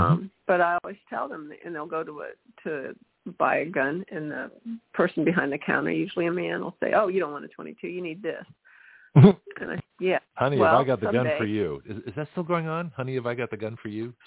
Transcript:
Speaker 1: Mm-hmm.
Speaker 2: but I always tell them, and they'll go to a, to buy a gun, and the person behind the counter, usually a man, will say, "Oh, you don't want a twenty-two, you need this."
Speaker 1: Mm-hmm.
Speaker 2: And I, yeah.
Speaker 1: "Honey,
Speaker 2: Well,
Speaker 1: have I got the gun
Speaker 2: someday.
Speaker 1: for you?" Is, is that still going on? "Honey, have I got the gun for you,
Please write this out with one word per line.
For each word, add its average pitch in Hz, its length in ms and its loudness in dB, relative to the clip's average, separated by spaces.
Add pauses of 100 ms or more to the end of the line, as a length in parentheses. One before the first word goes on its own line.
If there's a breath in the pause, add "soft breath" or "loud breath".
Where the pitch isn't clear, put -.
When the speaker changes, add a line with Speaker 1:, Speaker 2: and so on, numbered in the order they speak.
(180)
Speaker 1:
Mm-hmm. 190 80 -6 (220)
Speaker 2:
but 180 140 2
I 175 220 2
always 196 140 -12 (140)
tell 233 180 -6
them, 151 220 -14 (120)
and 175 120 -10
they'll 151 100 -10
go 160 180 -6
to 151 180 -12
a, 62 80 -12 (340)
to 147 320 -8 (420)
buy 135 200 4
a 139 100 0
gun, 156 440 -2
and 156 200 -8
the 131 200 -10 (440)
person 175 280 0
behind 143 280 2
the 139 80 -4
counter, 151 320 0
usually 170 340 -2
a 170 60 0
man, 175 300 -4
will 175 200 -10
say, - 140 -2
"Oh, 208 120 4
you 185 120 -2
don't 151 140 -4
want 147 120 -12
a 151 40 -16
twenty-two, 156 380 -14
you 180 140 -8
need 175 220 -10
this." - 200 -8 (720 loud breath)
Speaker 1:
Mm-hmm. - 460 8
Speaker 2:
And - 120 -8
I, - 60 -6 (200)
yeah. 175 200 0 (140)
Speaker 1:
"Honey, 135 240 0
Speaker 2:
Well, 160 140 6
Speaker 1:
have 170 100 8
I - 40 4
got 127 140 0
the - 120 -4
gun 113 60 2
Speaker 2:
someday. 127 200 2
Speaker 1:
for 113 80 -2
you?" 95 400 -2
Is, 101 120 -10 (100)
is 101 80 -12
that 147 160 -6
still 185 100 -6
going 165 260 -2
on? 165 280 -6
"Honey, 131 180 -4
have 120 140 -2
I 120 80 -2
got 120 160 -4
the 110 60 -8
gun 110 220 -6
for 110 100 -10
you, 110 220 -6 (160)